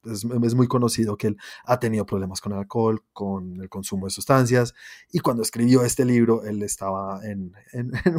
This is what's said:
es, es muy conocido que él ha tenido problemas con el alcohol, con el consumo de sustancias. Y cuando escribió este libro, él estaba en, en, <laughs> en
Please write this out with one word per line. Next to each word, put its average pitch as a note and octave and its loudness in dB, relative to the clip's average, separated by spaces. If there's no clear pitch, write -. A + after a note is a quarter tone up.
es, G#2+ -8
es A#2+ 0
muy B2+ 6
conocido A2+ 0
que A2 -2
él G#2 -2
ha - 2
tenido A2 0
problemas F#2+ -4
con G#2 -8
el G2 -6
alcohol, A2 0
con F#2+ -8
el F#2+ -14
consumo G2 -6
de F#2+ -8
sustancias. B2 2
Y E3+ -2
cuando A#2+ 0
escribió A#2+ 4
este B2 2
libro, A#2 4
él G#2 -4
estaba G2 -6
en, F#2+ -8
en, B2 -6
<laughs> A#2 -2
en E3+ 2